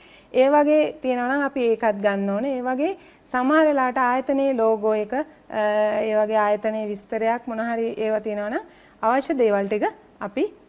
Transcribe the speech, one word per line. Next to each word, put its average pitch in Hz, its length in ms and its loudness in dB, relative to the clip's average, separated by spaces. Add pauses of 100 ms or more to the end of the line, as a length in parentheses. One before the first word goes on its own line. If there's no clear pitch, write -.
(340)
ඒ 262 160 6
වගේ 294 520 4
තියෙනවා 254 360 -2
නම් 285 60 0
අපි 277 240 -2
ඒකත් 220 340 0
ගන්න 202 280 0
ඕනේ. 254 280 -2
ඒ 247 40 -6
වගේ 262 360 -2 (340)
සමහර 285 340 2
වෙලාවට 262 320 0
ආයතනයේ 269 560 0
ලෝගෝ 220 400 2
එක, 214 200 -2
අ, 277 100 -2 (800)
ඒ 220 140 -2
වගේ 214 220 2
ආයතනයේ 214 500 0
විස්තරයක් 226 600 -4
මොන 226 120 -6
හරි 226 380 -4
ඒවා 220 220 -2
තියෙනවා 208 300 -6
නම් 320 160 -6 (360)
අවශ්‍ය 269 360 0
දේවල් 202 300 2
ටික 214 160 -2 (380)
අපි 269 320 -4 (160)